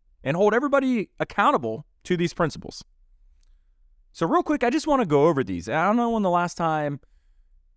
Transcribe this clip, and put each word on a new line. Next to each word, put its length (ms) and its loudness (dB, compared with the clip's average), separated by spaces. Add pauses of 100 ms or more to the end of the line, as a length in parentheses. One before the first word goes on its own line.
(220)
and 140 -2
hold 160 4
everybody 560 0 (100)
accountable 640 0 (200)
to 120 -2
these 160 0
principles. 540 -6 (1300)
So 160 -2
real 160 2
quick, 200 -2
I 60 2
just 160 -2
wanna 220 2
go 180 4
over 180 2
these. 240 -6
I 160 0
don't 140 2
know 140 0
when 100 0
the 80 0
last 280 0
time, 420 -2 (760)